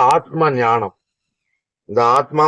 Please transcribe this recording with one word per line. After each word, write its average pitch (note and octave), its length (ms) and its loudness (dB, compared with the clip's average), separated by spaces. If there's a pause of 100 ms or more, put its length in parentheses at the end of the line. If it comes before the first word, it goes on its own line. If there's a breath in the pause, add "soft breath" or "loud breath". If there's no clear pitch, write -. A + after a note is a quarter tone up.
ஆத்மா D#3+ 460 0
ஞானம். A#2 420 -2 (960)
இந்த A2 120 -2 (100)
ஆத்மா C#3+ 360 0